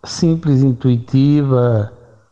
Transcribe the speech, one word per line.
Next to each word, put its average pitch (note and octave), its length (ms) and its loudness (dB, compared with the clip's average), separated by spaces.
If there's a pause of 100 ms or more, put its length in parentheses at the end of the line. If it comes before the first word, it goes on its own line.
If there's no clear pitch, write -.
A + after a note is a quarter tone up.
simples, D#3+ 600 0
intuitiva B2+ 1300 0 (380)